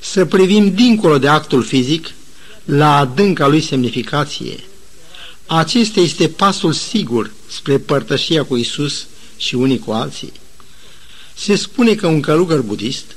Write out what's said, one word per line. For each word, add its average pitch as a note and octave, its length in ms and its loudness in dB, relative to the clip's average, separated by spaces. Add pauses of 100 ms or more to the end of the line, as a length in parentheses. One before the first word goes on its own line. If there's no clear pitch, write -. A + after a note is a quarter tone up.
Să - 240 2
privim F#3+ 500 6
dincolo G#3+ 440 6
de C3 100 2
actul D3 340 2
fizic, C3+ 480 0 (540)
la D3 320 4
adânca D3 500 2
lui D3+ 140 4
semnificație. C#3 960 -4 (880)
Acesta E3 540 2
este D#3+ 280 2
pasul F#3 440 0
sigur B2 580 -2 (160)
spre - 320 -2
părtășia C#3+ 640 0
cu B2+ 120 -2
Isus C#3 500 -4 (300)
și - 180 -6
unii B2+ 240 2
cu A2 120 -8
alții. B2 420 -6 (1000)
Se - 220 0
spune A3+ 380 2
că G#3 120 -2
un D#3+ 140 2
călugăr D#3+ 400 2
budist G#2+ 440 -6 (120)